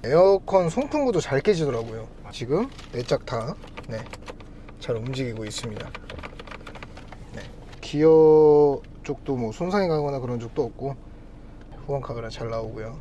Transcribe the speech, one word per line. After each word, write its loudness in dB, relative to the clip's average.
에어컨 4
송풍구도 -2
잘 -2
깨지더라고요. -2
지금 -4
네 -6
짝 -2
다, -8
네, -10
잘 -6
움직이고 -6
있습니다. -10
네, -12
기어 8
쪽도 -6
뭐 -4
손상이 -2
가거나 -2
그런 -6
적도 -6
없고 -8
후방 -4
카메라 -10
잘 -10
나오고요. -8